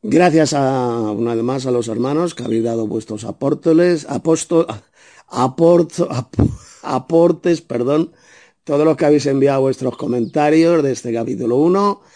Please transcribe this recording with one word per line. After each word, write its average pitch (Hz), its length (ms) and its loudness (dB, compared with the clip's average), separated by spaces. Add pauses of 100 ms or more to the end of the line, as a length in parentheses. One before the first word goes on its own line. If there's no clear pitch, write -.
gracias 160 520 2
a, 123 560 -2
una 117 240 -4
vez 113 80 -2
más 127 240 -4
a 127 60 -2
los 117 160 -2
hermanos 143 460 -2
que 123 100 -12
habéis 113 180 -2
dado 113 240 -2
vuestros 107 380 -8
apórtoles, 156 840 0
apóstol-, 165 580 0 (640)
aport-, 165 800 2
ap-, - 280 -8 (460)
aportes, 165 800 0
perdón, 143 520 -2 (500)
todos 147 220 0
los 156 120 2
que 160 100 0
habéis 147 200 4
enviado 135 360 2
vuestros 131 340 -2
comentarios 151 840 0
de 139 100 0
este 117 200 -6
capítulo 117 440 -2
uno, 196 460 2 (120)